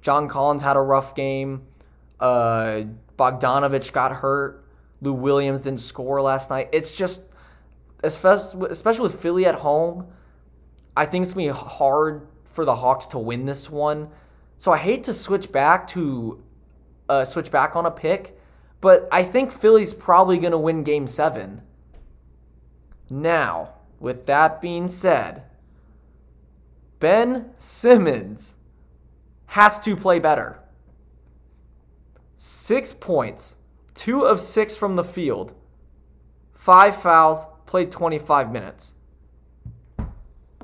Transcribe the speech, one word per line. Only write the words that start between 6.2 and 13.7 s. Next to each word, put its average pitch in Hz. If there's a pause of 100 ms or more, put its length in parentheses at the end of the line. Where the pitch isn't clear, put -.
last 135
night. 135
It's 160
just, - (760)
espe-, 185
especially 226
with -
Philly 175
at 165
home, 165 (880)
I 147
think 180
it's 180
gonna 185
be 139
hard 147 (160)
for -
the 131
Hawks 127
to 135
win 120
this 139
one. 151 (480)